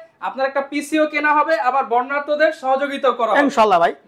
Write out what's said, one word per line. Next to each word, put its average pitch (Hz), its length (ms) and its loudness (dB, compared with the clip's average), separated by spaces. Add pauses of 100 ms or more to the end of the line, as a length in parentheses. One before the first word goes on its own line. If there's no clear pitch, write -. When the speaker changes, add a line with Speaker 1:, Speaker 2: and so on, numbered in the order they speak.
(200)
Speaker 1:
আপনার 240 260 -4
একটা 269 140 -4
পিসিও 285 460 -2
কেনা 302 280 -2
হবে, 311 260 0
আবার 254 240 0
বর্ণাঢ্যদের 285 680 0
সহযোগিতাও 269 600 -2
করা 233 180 -4
হবে। 208 100 4
Speaker 2:
ইনশাআল্লাহ 220 400 4
ভাই। 180 140 2 (140)